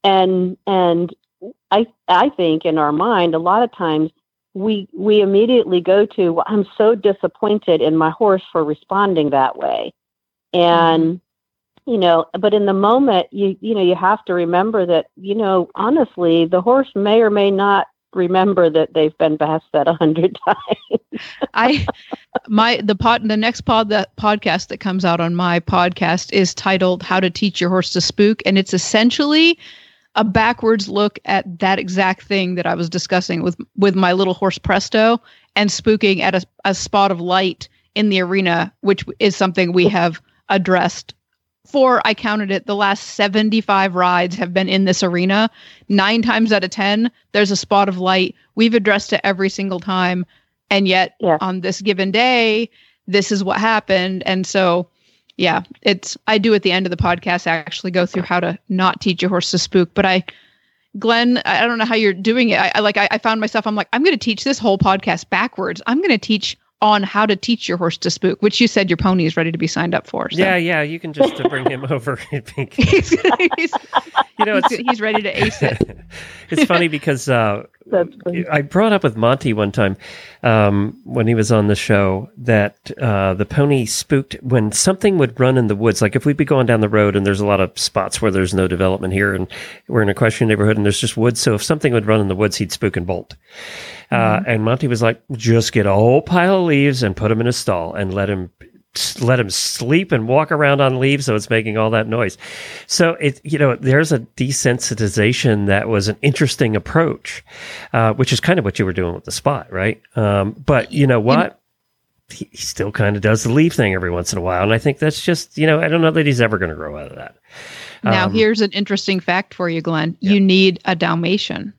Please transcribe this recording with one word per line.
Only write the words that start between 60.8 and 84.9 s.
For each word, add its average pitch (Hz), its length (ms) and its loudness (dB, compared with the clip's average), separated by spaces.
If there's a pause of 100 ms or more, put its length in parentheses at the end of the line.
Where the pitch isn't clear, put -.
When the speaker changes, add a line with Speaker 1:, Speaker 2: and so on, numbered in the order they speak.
Speaker 2:
Glenn, 233 480 2
I, - 180 0
I 233 40 2
don't 233 100 -2
know 220 80 0
how 226 100 -2
you're 214 180 2
doing 220 360 0
it. 185 100 2
I, 190 160 0
I, - 40 2
like, 208 180 0
I, 202 140 2
I 220 60 -2
found 220 220 -2
myself, 214 280 -4
I'm 214 80 -4
like, 208 180 -4
"I'm 254 100 0
gonna 339 140 2
teach 214 260 -4
this 277 160 -2
whole 196 180 2
podcast 190 520 0
backwards. 190 580 -4
I'm 262 140 0
gonna 311 160 2
teach - 400 -4 (260)
on 208 200 4
how 208 240 0
to 202 80 2
teach 226 340 -4
your 175 80 -2
horse 170 220 -2
to 180 100 -4
spook," - 320 -2
which 208 180 0
you 240 80 4
said 196 220 0
your 170 80 0
pony 185 280 2
is 160 120 -2
ready 165 140 -2
to 165 60 -6
be 165 100 -2
signed 175 260 -4
up - 140 -4
for. - 240 -6
So. 160 80 -4
Speaker 3:
Yeah, 185 180 2
yeah, 165 240 -2
you 160 180 -6
can 160 140 -12
just, 139 260 0
uh, 139 80 -2
bring 131 220 -4
him 135 160 -8
<laughs> 131 60 -8
over. 131 260 -4 (140)
I 143 80 -6
think. - 340 -10
Speaker 2:
<laughs> - 40 -6
He's, - 320 2 (480)
he's, 339 160 -4 (680)
Speaker 3:
You 214 60 2
know, 214 100 -2
Speaker 2:
he's, 190 160 2
Speaker 3:
it's 240 180 -4
Speaker 2:
he's 214 120 -4
ready 214 200 -2
to 202 80 -6 (140)
ace - 180 -4
it. - 420 -2
Speaker 3:
<laughs> - 40 -20 (420)
It's 277 160 2
funny 170 240 0
because, 143 400 -2
uh, 113 340 0 (220)
Speaker 1:
That's 175 240 0 (160)
funny. 175 220 -4
Speaker 3:
I 151 140 0
brought 202 300 0
up 196 120 0
with 117 120 0
Monty 117 380 0
one 104 180 0
time, 98 240 0 (480)
um, 107 640 2
when 120 220 0
he 117 80 4
was 107 140 0
on 107 180 4
the 104 80 4
show 101 540 0 (100)
that, 107 600 0
uh, 98 360 0
the 98 100 -2
pony 143 400 2
spooked - 560 -2
when 117 320 0
something 190 440 2